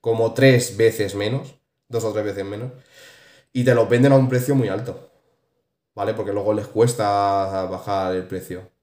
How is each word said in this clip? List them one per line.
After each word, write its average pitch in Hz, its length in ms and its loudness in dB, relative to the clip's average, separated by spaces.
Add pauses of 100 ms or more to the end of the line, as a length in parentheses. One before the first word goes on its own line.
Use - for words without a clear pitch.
como 113 320 0
tres 123 440 4
veces 107 380 2
menos, 110 420 -6 (320)
dos 113 140 -6
o 110 100 -4
tres 104 120 -4
veces 98 200 -6
menos, 107 280 -10 (800)
y 127 100 -2
te 123 140 4
los 110 120 2
venden 127 240 4
a 135 40 6
un 131 120 4
precio 127 280 0
muy 117 120 2
alto, 98 440 -8 (800)
¿vale? 104 200 -4
Porque 104 180 -6
luego 101 200 -2
les 104 140 -2
cuesta 101 1040 0
bajar 95 440 -4
el 92 100 -4
precio. 92 440 -12 (140)